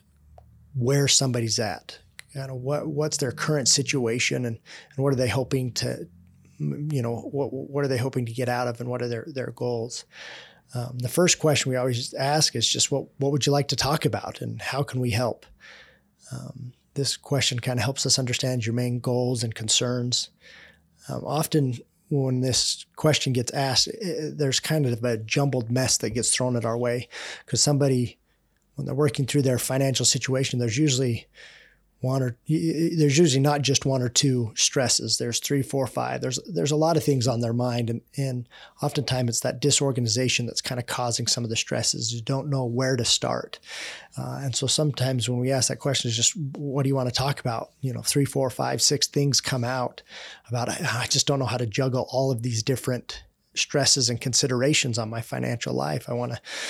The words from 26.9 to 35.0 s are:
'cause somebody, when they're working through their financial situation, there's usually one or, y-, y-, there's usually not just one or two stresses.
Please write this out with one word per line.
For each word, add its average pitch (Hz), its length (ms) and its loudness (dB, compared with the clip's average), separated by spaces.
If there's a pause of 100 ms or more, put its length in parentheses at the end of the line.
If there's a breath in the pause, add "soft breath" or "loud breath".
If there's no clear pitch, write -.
'cause - 160 0
somebody, 135 580 2 (560)
when 139 100 -6
they're 131 100 -4
working 143 300 2
through 143 160 2
their 127 180 4
financial 131 460 0
situation, 131 520 0
there's 120 200 0
usually 131 500 2 (720 loud breath)
one 131 240 0
or, 123 140 -4 (120)
y-, 156 80 4
y-, 165 400 2
there's 147 200 6
usually 139 240 6
not 143 200 4
just 131 240 2
one 135 160 2
or 123 80 0
two 123 460 2
stresses. 113 640 2